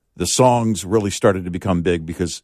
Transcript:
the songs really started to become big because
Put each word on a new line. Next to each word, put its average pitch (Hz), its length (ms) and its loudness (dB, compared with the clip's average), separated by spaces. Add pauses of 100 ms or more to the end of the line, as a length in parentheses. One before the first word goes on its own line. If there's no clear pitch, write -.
(160)
the 90 120 -4
songs 117 560 2
really 101 260 0
started 95 360 2
to 90 60 -8
become 90 300 0
big 82 240 0
because 85 380 -6